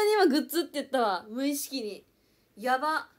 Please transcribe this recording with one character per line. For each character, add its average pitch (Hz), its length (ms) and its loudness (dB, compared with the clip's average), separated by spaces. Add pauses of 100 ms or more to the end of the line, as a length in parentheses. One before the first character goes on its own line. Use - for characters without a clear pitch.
に 415 100 4
今、 392 120 6
グ 285 120 4
ッ 269 100 -2
ズ 330 140 -2
っ - 20 -2
て - 100 -14
言 285 100 -4
っ - 40 -20
た 262 120 0
わ。 202 280 0
無 247 180 -4
意 285 100 -2
識 269 260 -8
に。 202 220 -10 (520)
や 254 220 0
ば。 302 300 -2 (100)